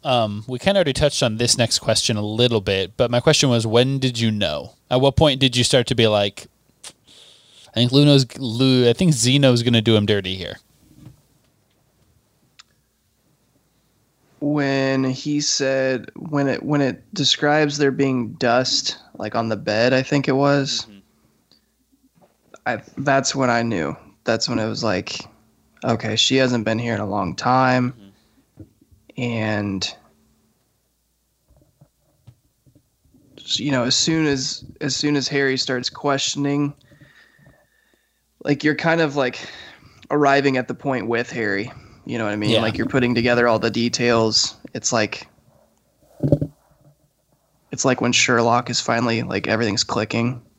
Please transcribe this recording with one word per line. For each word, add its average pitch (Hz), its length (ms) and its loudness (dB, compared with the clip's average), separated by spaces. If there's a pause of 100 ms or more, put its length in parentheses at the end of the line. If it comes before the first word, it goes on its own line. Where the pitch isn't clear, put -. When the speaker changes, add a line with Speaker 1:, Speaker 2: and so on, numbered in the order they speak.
Speaker 1:
Um, 110 440 0
we 127 120 -8
kinda 202 200 2
already 151 140 2
touched 147 300 0
on 110 140 0
this 120 200 2
next 117 220 2
question 113 380 0
a 104 40 -4
little 113 400 0
bit, 95 360 -2
but 123 140 2
my 123 80 2
question 147 300 2
was, 117 180 2
when 127 320 2
did 127 200 -2
you 113 120 2
know? 85 420 -4 (160)
At 127 120 2
what 139 140 2
point 143 240 4
did 127 160 2
you 123 80 2
start 123 240 2
to 123 80 0
be 113 120 6
like, 101 400 0 (1200)
"I - 60 -20
think 120 160 2
Luna's, 143 340 6 (120)
Lu-, 127 520 2
I 117 40 4
think 175 200 2
Zeno's 127 500 4
gonna 117 180 2
do 110 140 4
him 104 100 4
dirty 98 300 0
here"? - 220 -12 (3750)
Speaker 2:
When 135 640 0
he 139 380 -2
said, 135 720 -2
when 143 320 -2
it, 131 140 -2
when 143 200 0
it 131 220 -2 (100)
describes 147 680 0
there 143 120 2
being 127 420 -2
dust, - 640 0 (200)
like, 107 160 -8
on 113 160 -2
the 107 80 -2
bed, 107 360 0
I 131 100 2
think 139 240 -2
it 143 60 0
was, 139 560 0
Speaker 1:
Mm-hmm. 104 40 -20 (1700)
Speaker 2:
I, 117 140 -4 (160)
that's 139 360 0
when 131 160 0
I 117 140 2
knew. 90 320 -4 (300)
That's - 240 0
when 117 100 -2
it 110 80 -2
was 110 160 -6
like, 92 380 -4 (640)
"Okay, 113 320 -2
she - 180 2
hasn't 123 300 2
been 113 140 0
here 120 140 -4
in 104 60 -4
a 104 60 -4
long 98 280 -4
time." 127 600 0
Speaker 1:
Mm-hmm. - 1300 -20
Speaker 2:
And, 107 720 -4 (3500)
s-, - 200 -6
you 143 120 -4
know, 127 140 0
as 127 100 0
soon 160 320 0
as, 135 380 -4 (160)
as 143 160 -4
soon 147 180 0
as 135 140 -2
Harry 139 280 0
starts 127 320 -4
questioning, 143 840 -2 (1700)
like, 143 220 0
you're 151 100 2
kind 165 240 0
of, 147 160 0
like, 127 240 -2 (720)
arriving 139 460 4
at 127 100 -4
the 131 80 -8
point 123 320 -4
with 117 240 -2
Harry. 107 400 -4 (340)
You 120 120 -6
know 113 80 -4
what 104 80 -4
I 104 40 -4
mean? 107 140 -2
Speaker 1:
Yeah. 113 100 2
Speaker 2:
Like, 110 160 -2
you're 110 100 -2
putting 123 280 0
together 120 320 2
all 113 120 2
the 113 120 -2
details. 117 840 0 (180)
It's - 200 -6
like, 107 340 -2 (2500)
it's - 140 -8
like 127 160 2
when 120 100 0
Sherlock 120 580 2
is 120 120 -4
finally, 117 420 0
like, - 240 -4
everything's 110 380 0
clicking 117 560 -2 (180)